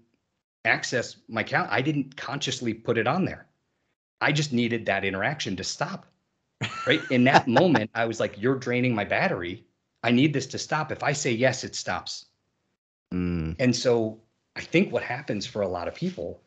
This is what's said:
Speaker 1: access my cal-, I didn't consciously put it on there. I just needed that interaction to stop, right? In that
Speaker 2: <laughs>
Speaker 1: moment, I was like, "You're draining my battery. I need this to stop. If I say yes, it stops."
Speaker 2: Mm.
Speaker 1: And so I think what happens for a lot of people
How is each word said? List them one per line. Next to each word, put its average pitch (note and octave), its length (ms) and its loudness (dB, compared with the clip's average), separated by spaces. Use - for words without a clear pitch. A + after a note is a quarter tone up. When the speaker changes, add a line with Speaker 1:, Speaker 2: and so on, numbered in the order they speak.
Speaker 1:
access A#2+ 520 0
my A2 160 -2
cal-, D#3 260 0
I A2 120 2
didn't D3 340 -2
consciously B2 580 -4
put A2+ 240 0
it G#2+ 80 2
on E3 180 2
there. F2+ 220 -6
I C3 120 4
just D3 200 0
needed A#2 340 2
that G2 180 2
interaction G2 520 -2
to F#2+ 80 -6
stop, - 420 -6
right? D3+ 240 2
In B2 140 6
that D3 240 6
Speaker 2:
<laughs> A#2 120 4
Speaker 1:
moment, C3 340 4
I A2+ 100 0
was A2+ 160 -4
like, G2+ 200 -4
"You're C3 160 0
draining B2 380 0
my G#2 100 0
battery. G2 600 -2
I A#2 80 2
need C3+ 220 4
this C#3 160 -2
to - 100 -8
stop. - 340 -4
If - 100 -8
I C3+ 100 2
say D3 200 0
yes, A#2+ 320 2
it G2 100 -10
stops." - 520 -6
Speaker 2:
Mm. F2 440 -2
Speaker 1:
And B2+ 160 4
so A#2 460 2
I - 40 -12
think - 320 2
what A#2 100 0
happens A#2+ 440 -4
for G#2+ 160 -2
a F#2+ 60 0
lot F2 200 -4
of - 60 -8
people E3+ 520 -6